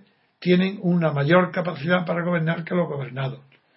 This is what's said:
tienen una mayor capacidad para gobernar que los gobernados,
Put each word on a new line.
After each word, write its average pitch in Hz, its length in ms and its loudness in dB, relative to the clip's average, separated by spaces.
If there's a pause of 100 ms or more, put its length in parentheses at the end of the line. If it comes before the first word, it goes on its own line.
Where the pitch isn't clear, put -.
(400)
tienen 185 420 2
una 175 300 2
mayor 156 400 4
capacidad 175 540 -2
para 170 180 -2
gobernar 165 400 -2
que 185 120 -4
los 175 120 0
gobernados, 135 520 -6 (380)